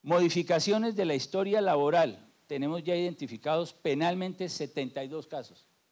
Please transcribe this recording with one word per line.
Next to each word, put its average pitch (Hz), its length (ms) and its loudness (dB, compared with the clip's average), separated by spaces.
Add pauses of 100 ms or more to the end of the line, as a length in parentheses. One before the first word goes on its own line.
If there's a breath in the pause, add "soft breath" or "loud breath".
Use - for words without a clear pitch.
Modificaciones 175 920 2
de 196 100 0
la 156 100 2
historia 196 460 0
laboral. 151 680 2 (160)
Tenemos 147 360 -4
ya 175 120 0
identificados 160 760 -4
penalmente 175 760 -2
setenta 139 540 -8
y 135 40 -10
dos 151 200 -12
casos. - 380 -14 (260)